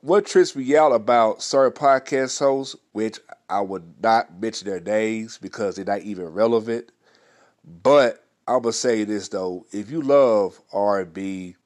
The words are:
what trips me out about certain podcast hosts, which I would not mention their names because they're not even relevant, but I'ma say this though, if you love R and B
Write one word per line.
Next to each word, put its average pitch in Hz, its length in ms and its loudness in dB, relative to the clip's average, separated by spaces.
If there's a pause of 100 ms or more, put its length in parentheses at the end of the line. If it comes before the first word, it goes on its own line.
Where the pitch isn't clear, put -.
what 196 220 2
trips 180 320 2
me 131 220 -2
out 151 140 6
about 113 500 2
certain 135 360 2
podcast 131 600 0
hosts, 135 360 -2 (180)
which 107 280 -6 (300)
I 98 100 -2
would 92 420 -10
not 113 380 0
mention 107 260 -8
their 95 140 -6
names 110 560 -4
because 95 400 -8
they're 95 80 -10
not 101 160 -4
even 92 280 -10
relevant, 113 640 -2 (920)
but 135 420 4 (240)
I'ma 117 220 0
say 113 340 -2
this 101 240 -6
though, 92 440 -8
if 104 180 -10
you 160 100 -6
love 127 580 2 (140)
R 101 280 0
and 87 120 -10
B 92 540 -10